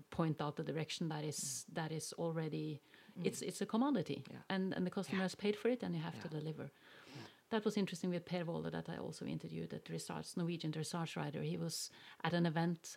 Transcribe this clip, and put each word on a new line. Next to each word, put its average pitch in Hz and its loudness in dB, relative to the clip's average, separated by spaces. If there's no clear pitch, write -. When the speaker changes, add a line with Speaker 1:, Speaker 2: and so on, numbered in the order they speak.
Speaker 1:
point 160 2
out 147 0
the 160 -2
direction 156 -2
that 151 -2
is, 151 -2
Speaker 2:
Mm. - -14
Speaker 1:
that 156 0
is 156 -4
already, 156 0
Speaker 2:
Mm. 170 0
Speaker 1:
it's, - 2
it's - -4
a 196 2
commodity. 233 4
Speaker 2:
Yeah. 123 -10
Speaker 1:
And, 190 2
and 180 2
the 180 0
customer 196 0
Speaker 2:
Yeah. 190 4
Speaker 1:
has 180 0
paid 208 2
for 226 2
it 247 2
and 180 0
you 156 0
have 165 -4
to 175 -6
Speaker 2:
Yeah. 156 -2
Speaker 1:
deliver. 156 -4
Speaker 2:
Yeah. - -14
Speaker 1:
That 214 2
was 214 4
interesting 185 2
with 175 0
Per 175 0
Wolle 160 0
that 160 -2
I 160 -4
also - -4
interviewed 165 -4
at 151 -8
Dressage, - -6
Norwegian 170 0
dressage 160 -2
rider. 151 -2
He 165 0
was 165 -2
at 165 4
an 170 8
event 165 2